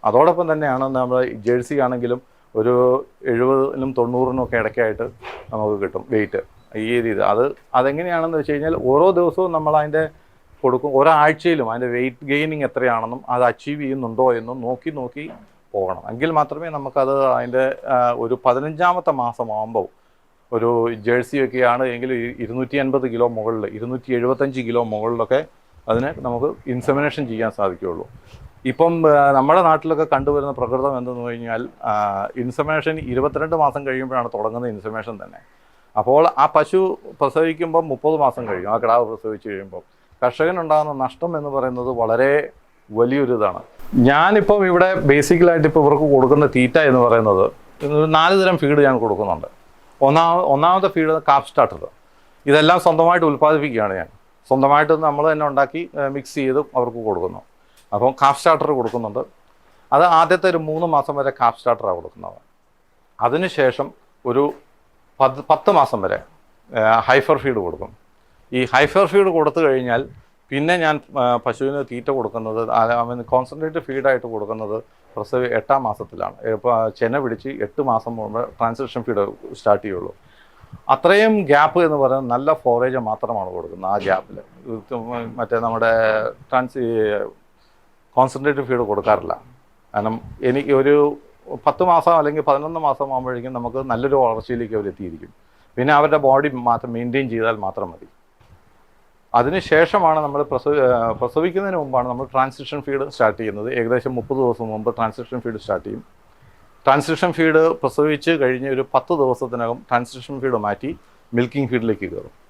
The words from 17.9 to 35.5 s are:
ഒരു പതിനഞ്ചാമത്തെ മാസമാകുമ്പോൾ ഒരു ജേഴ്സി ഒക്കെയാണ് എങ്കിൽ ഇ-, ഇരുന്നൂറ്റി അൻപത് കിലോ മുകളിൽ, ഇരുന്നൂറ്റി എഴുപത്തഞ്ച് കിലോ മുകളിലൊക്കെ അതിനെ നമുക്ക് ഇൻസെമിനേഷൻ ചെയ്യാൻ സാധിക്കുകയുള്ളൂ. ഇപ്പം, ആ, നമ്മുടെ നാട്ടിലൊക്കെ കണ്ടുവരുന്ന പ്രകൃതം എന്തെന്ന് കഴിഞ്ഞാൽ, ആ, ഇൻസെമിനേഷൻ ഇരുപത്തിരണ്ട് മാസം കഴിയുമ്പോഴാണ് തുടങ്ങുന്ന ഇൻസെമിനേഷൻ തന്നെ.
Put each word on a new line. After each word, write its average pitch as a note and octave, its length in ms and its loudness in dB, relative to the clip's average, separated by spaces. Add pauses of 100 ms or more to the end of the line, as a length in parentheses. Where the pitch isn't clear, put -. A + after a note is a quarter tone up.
ഒരു A#2 280 -4
പതിനഞ്ചാമത്തെ D#3+ 680 0
മാസമാകുമ്പോൾ A2+ 760 -4 (640)
ഒരു A#2 420 0
ജേഴ്സി A#2+ 520 -2
ഒക്കെയാണ് B2 380 2
എങ്കിൽ B2+ 300 -4
ഇ-, A#2+ 260 -6
ഇരുന്നൂറ്റി B2 380 -6
അൻപത് C3 340 -2
കിലോ A#2 160 0
മുകളിൽ, A2 400 -4
ഇരുന്നൂറ്റി A#2+ 460 -8
എഴുപത്തഞ്ച് C3 480 -2
കിലോ A#2 220 -2
മുകളിലൊക്കെ A#2 600 -2 (440)
അതിനെ A#2+ 280 -2
നമുക്ക് B2+ 380 -4 (120)
ഇൻസെമിനേഷൻ C#3 600 -2
ചെയ്യാൻ A2+ 240 -4
സാധിക്കുകയുള്ളൂ. F#2 560 -6 (580)
ഇപ്പം, E3 280 0 (140)
ആ, C#3+ 240 6
നമ്മുടെ C#3 300 6
നാട്ടിലൊക്കെ D#3+ 520 2
കണ്ടുവരുന്ന C#3+ 380 0
പ്രകൃതം C3 460 -2
എന്തെന്ന് B2 240 -8
കഴിഞ്ഞാൽ, A#2 480 -6 (140)
ആ, G#2+ 100 -2 (420)
ഇൻസെമിനേഷൻ D3+ 640 -4
ഇരുപത്തിരണ്ട് D3 560 -4
മാസം C#3+ 320 0
കഴിയുമ്പോഴാണ് C3 460 -4
തുടങ്ങുന്ന A2+ 340 -4
ഇൻസെമിനേഷൻ G#2+ 560 -10
തന്നെ. F2 180 -20 (560)